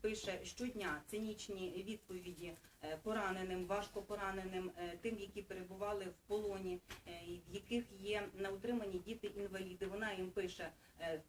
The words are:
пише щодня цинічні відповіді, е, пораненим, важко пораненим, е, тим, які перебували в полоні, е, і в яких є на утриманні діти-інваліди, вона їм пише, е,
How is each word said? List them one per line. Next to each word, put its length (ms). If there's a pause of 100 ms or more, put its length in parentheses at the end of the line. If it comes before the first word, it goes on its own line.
пише 440
щодня 600
цинічні 800
відповіді, 680 (300)
е, 200
пораненим, 640
важко 360
пораненим, 760
е, 240
тим, 160
які 240
перебували 640
в 220
полоні, 520 (280)
е, 40 (160)
і 220
в 40
яких 320 (140)
є 340
на 160
утриманні 500
діти-інваліди, 840
вона 280
їм 180
пише, 380 (300)
е, 300